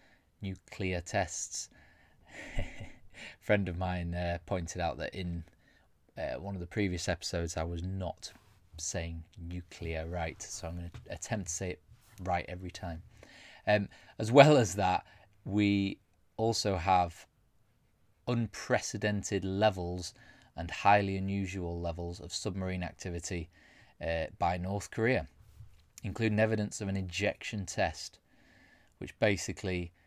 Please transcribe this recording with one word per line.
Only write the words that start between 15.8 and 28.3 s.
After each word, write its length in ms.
also 400
have 480
unprecedented 1160
levels 680
and 140
highly 480
unusual 600
levels 400
of 140
submarine 500
activity, 640
uh, 240
by 200
North 340
Korea, 360
including 360
evidence 400
of 80
an 80
injection 680
test, 540